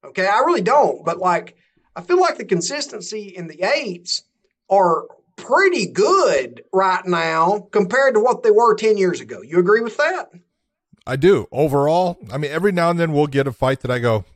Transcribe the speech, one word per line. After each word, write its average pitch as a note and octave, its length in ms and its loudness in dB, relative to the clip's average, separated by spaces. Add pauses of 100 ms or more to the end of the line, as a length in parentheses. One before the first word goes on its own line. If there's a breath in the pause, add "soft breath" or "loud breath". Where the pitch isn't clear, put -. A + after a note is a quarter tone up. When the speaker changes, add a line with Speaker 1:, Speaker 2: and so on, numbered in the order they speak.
Speaker 1:
Okay, F#3+ 220 -4
I G#3 140 0
really D4+ 220 0
don't. A3 420 0
But E3 140 -4
like, F3+ 380 -2 (380)
I - 60 -12
feel F4 200 0
like E4+ 180 0
the A3+ 80 -10
consistency G#3 880 -6
in E3+ 120 -14
the D#3 140 -10
eights G3+ 600 -4 (480)
are F3 360 2 (300)
pretty E4+ 500 2
good E3 840 0
right F#3 340 0
now E3+ 640 0
compared A#3 440 0
to G#3+ 60 4
what A#3+ 220 0
they A3+ 80 4
were A3 240 6
ten A3 220 2
years F#3 240 -2
ago. A2+ 220 -16
You D#3+ 180 -2
agree G#3 220 4
with A3+ 160 -8
that? D#4+ 320 -2 (760)
Speaker 2:
I C3+ 100 -6
do. C#3+ 360 4
Overall, D#3 680 0 (140)
I C3+ 60 -8
mean, D3 120 -6
every F3 220 0
now E3+ 180 2
and E3+ 80 -2
then D#3+ 140 0
we'll D3 140 2
get C3+ 200 -2
a B2+ 60 -6
fight C3 280 -2
that A#2+ 100 -8
I B2 80 -2
go A2+ 260 0 (120)